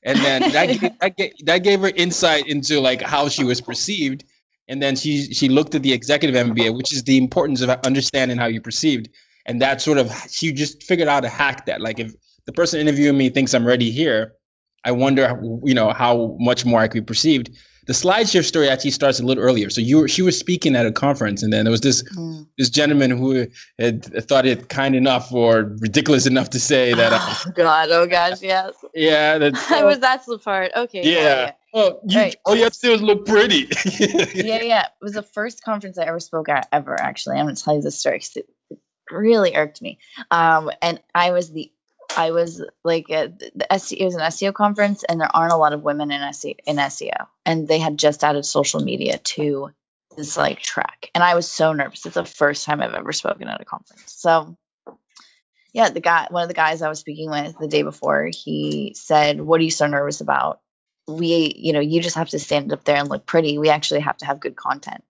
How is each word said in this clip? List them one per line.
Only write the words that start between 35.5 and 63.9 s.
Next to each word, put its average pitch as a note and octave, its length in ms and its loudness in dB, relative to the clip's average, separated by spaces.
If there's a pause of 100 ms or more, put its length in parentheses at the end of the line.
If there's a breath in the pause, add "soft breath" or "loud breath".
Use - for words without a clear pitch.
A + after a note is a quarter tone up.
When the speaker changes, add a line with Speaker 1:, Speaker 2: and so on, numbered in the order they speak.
Speaker 2:
conference G3+ 360 -8
I E3+ 60 -2
ever E3 160 -4
spoke D#3+ 280 -8
at, C#3 240 -2
ever, C#3 260 -2
actually. - 380 -6
I'm D3 100 -2
gonna C#3+ 100 -6
tell - 200 0
you D3 60 -2
this D3 160 -6
story - 220 -2
'cause - 160 -14
it, - 120 -12 (220)
it - 80 -20 (320)
really G#3 460 2
irked D3+ 260 -2
me. - 160 -14 (320 loud breath)
Um, D#3+ 400 2 (100)
and E3+ 200 -2 (140)
I F3 180 2
was F3 180 -2
the, D#3 200 -12 (460)
I E3 140 0
was, E3+ 320 -2 (220)
like, E3 260 -2
a, D#3 220 -4 (240)
the - 160 -2
S G3 200 -4
E, - 80 -10
it F#3+ 40 0
was F3+ 100 -2
an E3+ 60 -6
S E3 220 -4
E G3 60 0
O G3 40 -4
conference, G#3 500 0
and E3 180 -2
there - 140 0
aren't E3 180 4
a E3 40 4
lot D3+ 160 4
of D3 100 -6
women D3 300 -2
in C#3+ 80 -4
S C#3 240 -8
E, C#3+ 200 -8
in D3 140 -2
S C#3 240 -2
E - 160 -8
O. - 60 -10 (200)
And D#3+ 220 -2
they D#3 140 2
had D#3 180 -2
just D3 240 2
added D3 220 0
social D3 360 -2
media C#3 380 -4
to D3 520 -6 (460)
this, D3 200 -10
like, D3 240 -2
track. - 540 -8
And F3 100 2
I F3 100 4
was E3+ 160 -2
so D#3+ 220 2
nervous. C#3+ 340 -6
It's E3+ 80 -14
the E3+ 100 -2
first C#3+ 420 -2
time D3 160 -2
I've - 120 -6
ever - 180 -10
spoken - 360 -6
at A1 120 -10
a - 40 -20
conference. - 480 -18
So, E3 440 -2 (1160 soft breath)
yeah, A3+ 180 4
the E3+ 100 -6
guy, E3+ 300 0
one F3 120 -4
of E3+ 60 -6
the F3 60 -8
guys D#3+ 280 0
I D#3 60 -2
was D#3 120 -8
speaking D#3 300 -10
with D3+ 280 -6
the D#3 100 -8
day D3 140 0
before, D3 500 -2
he D3+ 640 -6
said, D3+ 440 0
"What D#3+ 200 2
are E3 40 2
you D#3+ 80 -2
so D3+ 160 0
nervous C#3+ 320 -4
about? C#3 400 -2 (480)
We, E3 480 0
you - 160 -4
know, D3 80 2
you D#3 200 0
just E3+ 160 -4
have D#3+ 140 -4
to F#3+ 80 -6
stand C#3+ 340 -4
up C#3+ 120 -10
there D3 120 2
and C#3+ 120 -2
look C#3 180 -8
pretty. D3+ 320 0
We D3+ 120 2
actually D3 300 0